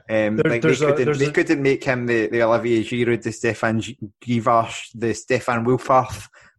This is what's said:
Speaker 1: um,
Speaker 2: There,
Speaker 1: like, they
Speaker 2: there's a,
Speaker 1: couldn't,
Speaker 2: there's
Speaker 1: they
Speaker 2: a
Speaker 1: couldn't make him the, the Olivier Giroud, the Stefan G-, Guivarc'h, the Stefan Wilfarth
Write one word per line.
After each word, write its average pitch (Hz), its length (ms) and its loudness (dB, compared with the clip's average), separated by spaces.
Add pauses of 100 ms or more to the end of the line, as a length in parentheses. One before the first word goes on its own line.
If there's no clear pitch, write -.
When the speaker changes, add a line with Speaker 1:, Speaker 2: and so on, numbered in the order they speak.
Speaker 1:
um, 110 280 0
Speaker 2:
There, 117 120 2
Speaker 1:
like, 120 120 0
they 127 80 2
Speaker 2:
there's 127 120 2
a, 151 60 2
Speaker 1:
couldn't, 139 180 2
Speaker 2:
there's 143 140 0
Speaker 1:
they 139 80 2
Speaker 2:
a 151 40 -4
Speaker 1:
couldn't 160 300 2
make 135 220 2
him 123 220 -2
the, 117 220 2
the 117 160 0
Olivier 113 380 2
Giroud, 117 400 0
the 113 120 -6
Stefan 113 480 -2
G-, 98 180 -12 (260)
Guivarc'h, 117 720 0
the 113 180 -2
Stefan 117 520 -2
Wilfarth 127 640 0 (300)